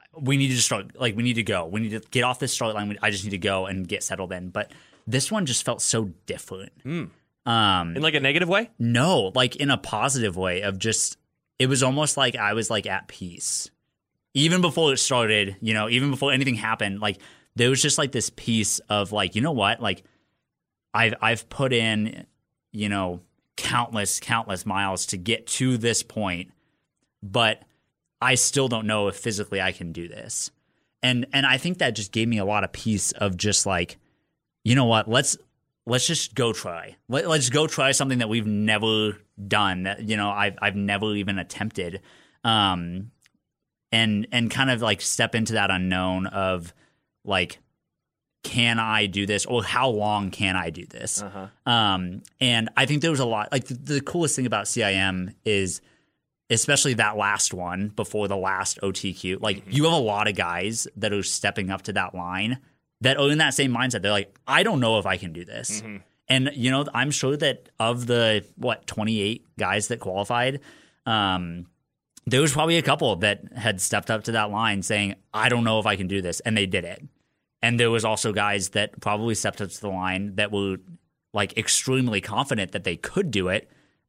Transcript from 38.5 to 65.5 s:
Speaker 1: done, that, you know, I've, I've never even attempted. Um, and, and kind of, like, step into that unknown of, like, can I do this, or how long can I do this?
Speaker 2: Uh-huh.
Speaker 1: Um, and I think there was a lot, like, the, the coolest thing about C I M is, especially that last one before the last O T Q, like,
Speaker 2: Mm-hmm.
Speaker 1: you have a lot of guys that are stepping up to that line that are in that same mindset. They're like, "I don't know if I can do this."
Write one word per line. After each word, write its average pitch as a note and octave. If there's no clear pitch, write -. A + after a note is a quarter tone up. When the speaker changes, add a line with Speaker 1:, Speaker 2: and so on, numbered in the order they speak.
Speaker 1:
done, F#2+
that, G2
you G#2+
know, G2+
I've, G2+
I've G#2
never G2+
even G2+
attempted. F#2
Um, G2
and, A2+
and A#2
kind C3+
of, A#2
like, G#2+
step -
into A2+
that G2+
unknown F#2
of, F#2
like, F#2+
can A#2
I A2
do G2
this, G2+
or A#2+
how B2
long G#2
can F#2+
I F2
do E2+
this? -
Speaker 2:
Uh-huh. G2
Speaker 1:
Um, G2
and A#2
I C3
think D3
there E3
was C#3
a C3
lot, A2
like, C3
the, C3
the C#3
coolest D#3+
thing C3
about G#2
C A2+
I G2+
M F#2+
is, G2
especially C3+
that G#2+
last G2+
one F2+
before G#2
the G2
last F#2+
O G2
T F#2+
Q, F#2
like, G#2
Speaker 2:
Mm-hmm. G2
Speaker 1:
you C#3+
have E3
a E3+
lot G#2+
of G#2
guys F#2+
that G#2
are G2+
stepping G2
up F#2+
to G#2+
that F#2+
line F#2
that B2+
are C#3+
in D3+
that D3
same C3+
mindset. A#2+
They're G2
like, G2+
"I D3+
don't G3+
know A2+
if F#2
I F#2+
can F#2
do E2+
this." -